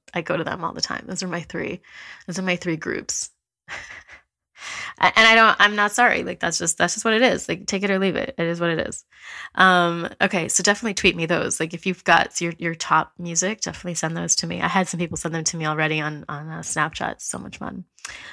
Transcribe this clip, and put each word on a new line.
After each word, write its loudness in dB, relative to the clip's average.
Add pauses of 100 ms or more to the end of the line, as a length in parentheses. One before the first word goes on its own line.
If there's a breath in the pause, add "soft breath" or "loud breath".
(140)
I -4
go -2
to -4
them -6
all -8
the -12
time. -6
Those -6
are -6
my -4
three, -8 (460 loud breath)
those -8
are -4
my 0
three -4
groups. -6
<laughs> -20 (1600 loud breath)
A-, 6
and 10
I 10
don't, 8
I'm 6
not 2
sorry. 4
Like, -6
that's -2
just, -2
that's 2
just -6
what 4
it 2
is. 2
Like, -6
take -2
it 0
or 2
leave 0
it. -4
It 0
is -4
what 0
it -2
is. -12 (480 loud breath)
Um, 4 (100)
okay. 0
So 0
definitely 0
tweet 2
me -2
those. 0
Like, -4
if -14
you've -4
got 4
your, -4
your -4
top 0
music, -4
definitely -8
send -4
those -2
to -2
me. -6
I 0
had 2
some -6
people -4
send -4
them -4
to -4
me -2
already 0
on, -6
on, -10
uh, -10
Snapchat. -4
So -8
much -14
fun. -10 (480 loud breath)